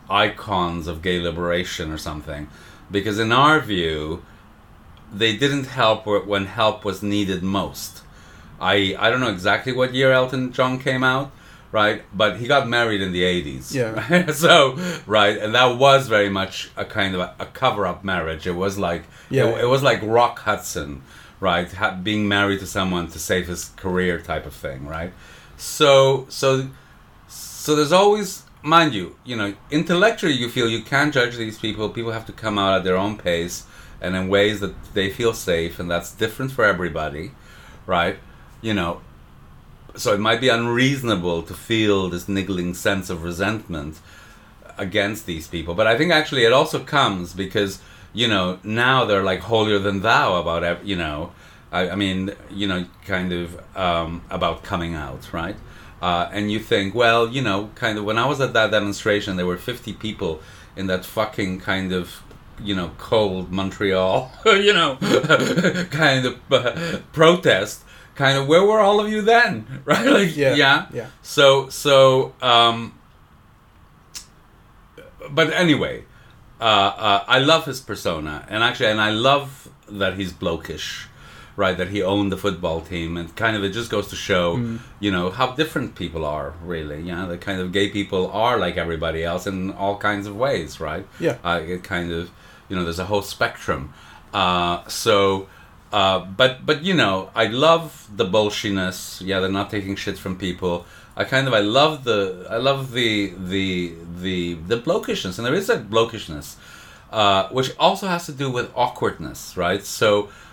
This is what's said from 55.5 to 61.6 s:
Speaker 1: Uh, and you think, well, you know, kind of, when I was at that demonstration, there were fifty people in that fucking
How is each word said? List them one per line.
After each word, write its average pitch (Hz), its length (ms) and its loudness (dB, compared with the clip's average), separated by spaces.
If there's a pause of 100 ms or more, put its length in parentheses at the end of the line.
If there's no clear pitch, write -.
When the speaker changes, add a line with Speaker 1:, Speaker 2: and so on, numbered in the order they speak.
Speaker 1:
Uh, 87 320 0
and 104 180 -2
you 107 100 -2
think, 98 340 0
well, 117 340 4
you 131 140 -4
know, 104 320 -2
kind 110 240 -4
of, 104 60 -6
when 107 120 0
I 120 100 2
was 139 140 0
at 113 140 -2
that 110 160 4
demonstration, 101 640 0
there 90 100 -2
were 90 120 -2
fifty 120 340 -10
people 95 480 -6 (360)
in 95 100 -6
that 92 180 -2
fucking 98 560 -4